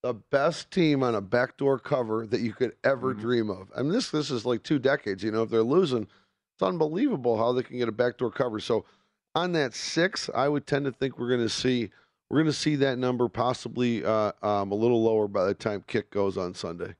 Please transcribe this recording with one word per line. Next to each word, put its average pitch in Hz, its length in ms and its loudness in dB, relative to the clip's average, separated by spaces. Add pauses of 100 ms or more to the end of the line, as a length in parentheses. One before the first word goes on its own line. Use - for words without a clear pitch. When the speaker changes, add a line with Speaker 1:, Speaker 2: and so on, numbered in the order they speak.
Speaker 1:
the 123 120 -4
best 139 560 0
team 151 320 4
on 120 120 2
a 101 60 0
backdoor 123 600 0
cover 113 460 -2
that 117 140 -2
you 110 140 -2
could 120 180 0 (120)
ever 131 280 2
Speaker 2:
Mm-hmm. 104 80 -8
Speaker 1:
dream 113 300 0
of. 95 260 -10
I 123 60 -2
mean, 151 100 0
this, 240 180 -2
this 147 200 -2
is 120 160 -4
like 123 160 0
two 151 160 0
decades. 117 440 0
You 107 100 -2
know, 110 100 0
if 113 80 -2
they're 113 120 4
losing, 127 420 2
it's - 580 -12
unbelievable 160 760 0
how 117 160 2
they 123 120 0
can - 140 -12
get 120 100 0
a 107 40 -4
backdoor 120 380 -2
cover. 110 300 -2
So 107 240 -2 (500)
on 175 180 0
that 143 220 0
six, - 600 -2
I 135 140 2
would 147 180 -2
tend 143 200 0
to 131 60 -2
think 131 260 -4
we're 120 120 -4
gonna 120 200 2
see 123 400 0 (400)
we're 139 100 4
gonna 160 120 2
see 151 240 0
that 135 220 2
number 127 300 0
possibly, 120 760 -2
uh, 107 280 2 (100)
um, 101 300 0
a - 20 -2
little 117 280 2
lower 110 260 2
by 98 160 0
the 101 100 2
time 104 320 -4
kick - 240 -4
goes 98 260 -2
on 90 180 -6
Sunday. 87 460 -10